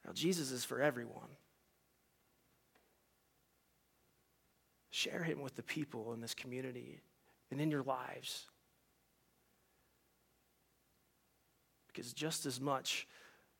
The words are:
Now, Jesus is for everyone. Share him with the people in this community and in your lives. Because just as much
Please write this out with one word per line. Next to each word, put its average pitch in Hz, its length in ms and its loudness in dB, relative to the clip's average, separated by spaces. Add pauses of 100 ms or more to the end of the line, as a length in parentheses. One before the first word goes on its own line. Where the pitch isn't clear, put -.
Now, 85 80 -8
Jesus 160 380 4
is 123 120 -2
for 123 160 0
everyone. 123 500 2 (3500)
Share - 320 2
him 156 180 0
with 135 140 -6
the - 80 -6
people 117 500 -2
in 113 80 -4
this 117 140 -4
community 127 680 -6 (480)
and 135 100 0
in 156 120 6
your 143 100 4
lives. 127 640 -2 (3500)
Because - 260 -6
just 156 320 0
as 127 160 0
much 135 460 2 (520)